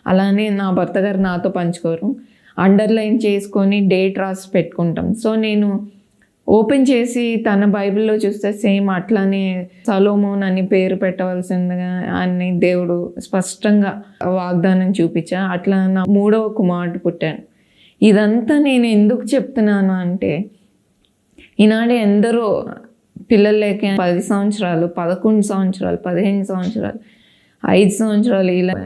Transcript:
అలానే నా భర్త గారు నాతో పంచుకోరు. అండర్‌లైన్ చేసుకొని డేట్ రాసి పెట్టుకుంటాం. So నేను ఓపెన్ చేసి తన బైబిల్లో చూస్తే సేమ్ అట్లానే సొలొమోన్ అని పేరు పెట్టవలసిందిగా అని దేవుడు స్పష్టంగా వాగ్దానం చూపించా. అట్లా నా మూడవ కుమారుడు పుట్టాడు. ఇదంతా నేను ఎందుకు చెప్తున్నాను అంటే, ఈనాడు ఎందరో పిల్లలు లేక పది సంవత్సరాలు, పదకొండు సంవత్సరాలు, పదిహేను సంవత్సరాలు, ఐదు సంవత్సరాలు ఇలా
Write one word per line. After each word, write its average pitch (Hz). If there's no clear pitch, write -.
అలానే 196
నా 196
భర్త 180
గారు 196
నాతో 185
పంచుకోరు. 170
అండర్‌లైన్ 214
చేసుకొని 202
డేట్ 190
రాసి 190
పెట్టుకుంటాం. 170
So 220
నేను 208
ఓపెన్ 226
చేసి 240
తన 202
బైబిల్లో 208
చూస్తే 208
సేమ్ 202
అట్లానే 190
సొలొమోన్ 202
అని 185
పేరు 185
పెట్టవలసిందిగా 180
అని 180
దేవుడు 175
స్పష్టంగా 202
వాగ్దానం 185
చూపించా. 170
అట్లా 190
నా 190
మూడవ 208
కుమారుడు 175
పుట్టాడు. 160
ఇదంతా 214
నేను 262
ఎందుకు 220
చెప్తున్నాను 202
అంటే, 185
ఈనాడు 220
ఎందరో 220
పిల్లలు 214
లేక 208
పది 180
సంవత్సరాలు, 202
పదకొండు 185
సంవత్సరాలు, 190
పదిహేను 190
సంవత్సరాలు, 196
ఐదు 190
సంవత్సరాలు 208
ఇలా 180